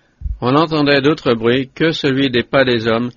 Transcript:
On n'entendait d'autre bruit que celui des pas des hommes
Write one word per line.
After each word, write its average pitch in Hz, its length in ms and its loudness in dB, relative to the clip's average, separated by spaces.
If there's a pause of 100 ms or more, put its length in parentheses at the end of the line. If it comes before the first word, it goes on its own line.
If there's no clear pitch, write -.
(420)
On 123 100 0
n'entendait 147 480 2
d'autre 143 340 0
bruit 120 400 -2
que 160 180 0
celui 135 380 -2
des 120 120 0
pas 139 220 0
des 117 240 0
hommes 117 280 -2